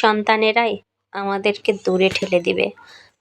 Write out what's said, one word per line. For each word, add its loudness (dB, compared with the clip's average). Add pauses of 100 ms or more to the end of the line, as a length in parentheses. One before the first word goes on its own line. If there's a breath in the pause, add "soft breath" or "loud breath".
সন্তানেরাই 2 (380)
আমাদেরকে -2 (140)
দূরে 2
ঠেলে 0
দিবে। 0 (540 soft breath)